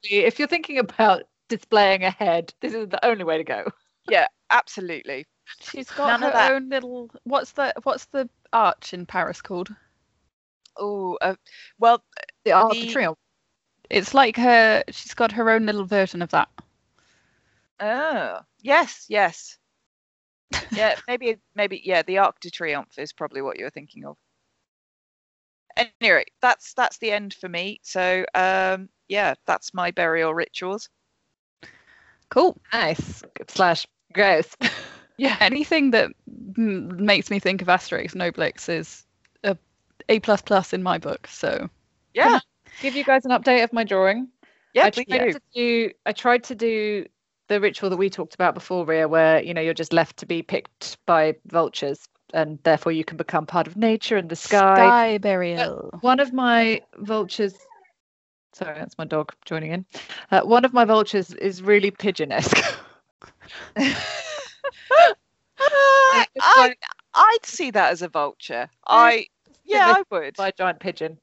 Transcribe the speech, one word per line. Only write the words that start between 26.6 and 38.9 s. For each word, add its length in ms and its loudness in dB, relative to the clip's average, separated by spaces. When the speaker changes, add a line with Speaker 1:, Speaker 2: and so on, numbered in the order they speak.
Speaker 2:
that's 240 -2
the 140 -6
end 220 -8
for 140 -16
me. 340 -10
So, 420 -2
um, 540 -2
yeah, 260 -2
that's 280 -6
my 160 -4
burial 440 -2
rituals. 540 -8
Speaker 3:
Cool. 280 2
Speaker 1:
Nice. 500 -4
Slash 380 0
gross. 480 2
<laughs> 60 -4
Speaker 2:
Yeah. 220 -2
Speaker 3:
Anything 520 0
that 180 2
m-, 480 -4
makes 260 0
me 80 -2
think 240 -4
of 60 -6
Asterix 460 -2
and 80 -8
Obelix 480 -6
is 340 -10